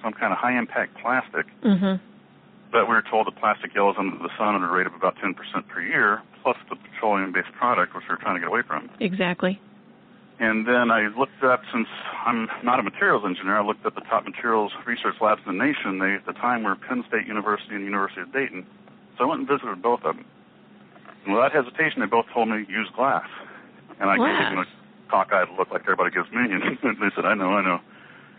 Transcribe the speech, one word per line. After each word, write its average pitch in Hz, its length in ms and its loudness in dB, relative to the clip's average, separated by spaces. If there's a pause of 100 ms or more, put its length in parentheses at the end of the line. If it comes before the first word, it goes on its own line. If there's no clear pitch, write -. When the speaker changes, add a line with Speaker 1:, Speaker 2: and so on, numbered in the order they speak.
Speaker 1:
some 110 120 -6
kind 104 200 -2
of 90 60 -2
high-impact 123 580 -2
plastic. 120 480 -2 (160)
Speaker 2:
Mm-hmm. 190 400 2 (720)
Speaker 1:
But 113 180 4
we 117 60 4
were 107 80 4
told 110 240 0
that - 80 -8
plastic 107 400 -2
yellows 101 240 4
under 95 180 -2
the 85 180 -8
sun 107 200 0
at 95 60 0
a 87 120 0
rate 92 140 2
of 85 80 -8
about 90 260 0
ten 95 140 -2
percent - 320 -8
per - 140 -8
year, 110 420 0 (180)
plus 127 160 0 (120)
the - 60 -8
petroleum-based 95 800 -2
product, 110 400 0
which 87 160 -10
we're 92 80 -2
trying 104 160 -2
to 87 60 -2
get 85 100 -4
away 113 140 0
from. - 260 -6 (100)
Speaker 2:
Exactly. 185 640 -2 (760)
Speaker 1:
And 110 300 2
then 123 240 4
I 107 160 4
looked 123 360 -2
up, 127 180 4 (100)
since 113 160 -2 (380)
I'm 113 240 0 (120)
not 123 180 2
a 110 40 -2
materials 123 420 2
engineer, 95 320 0
I 104 60 2
looked 107 220 -2
at 107 100 -2
the 104 60 -10
top - 240 0
materials 110 480 0 (120)
research 117 360 -2
labs 107 260 2
in 92 100 -4
the 113 60 0
nation. 117 360 -2
They, 95 160 2
at 92 100 -10
the 92 80 -8
time, 120 300 0
were 98 120 0
Penn 123 320 -6
State 110 180 -2
University 104 500 -4
and 98 60 -6
the 98 40 -6
University 98 360 -2
of 87 120 -12
Dayton. 131 320 -4 (520)
So 123 60 2
I 131 40 4
went 151 140 0
and 131 60 -6
visited 123 340 -2
both 120 220 2
of 82 140 -2
them. - 80 -18 (1000)
And 98 100 -2
without 135 200 4
hesitation, 135 480 0
they 107 40 0
both 113 280 2
told 113 160 2
me, 107 180 -2
"Use 98 220 -4
glass." 123 400 0 (680)
And 98 120 2
I 98 80 6
gave 233 80 4
Speaker 2:
Glass. 311 260 2
Speaker 1:
them 95 80 -2
a - 500 -10
cockeyed 95 380 4 (100)
look 90 140 0
like 90 120 -4
everybody 92 280 2
gives 90 180 -2
me. 117 140 0
<laughs> 110 80 0
And 95 260 -2 (220)
they 104 160 2
said, 82 100 -2
"I 98 80 4
know, 95 200 2
I 101 100 4
know." 90 160 2 (600)